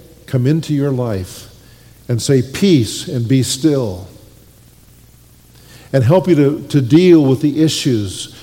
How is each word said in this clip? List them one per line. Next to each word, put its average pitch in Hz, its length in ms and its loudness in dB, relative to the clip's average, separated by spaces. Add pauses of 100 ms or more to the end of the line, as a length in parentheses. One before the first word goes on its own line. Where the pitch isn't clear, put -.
(260)
come 123 180 -2
into 151 300 -2
your 143 160 -2
life 117 640 -8 (540)
and 120 120 -4
say, 135 220 0
"Peace, 151 640 0
and 123 220 -6
be 131 160 2
still," 120 640 -4 (1800)
and 135 100 2
help 135 240 2
you 175 80 4
to, 147 320 0
to 143 160 0
deal 160 420 6
with 131 180 0
the 147 200 0
issues, 113 800 -4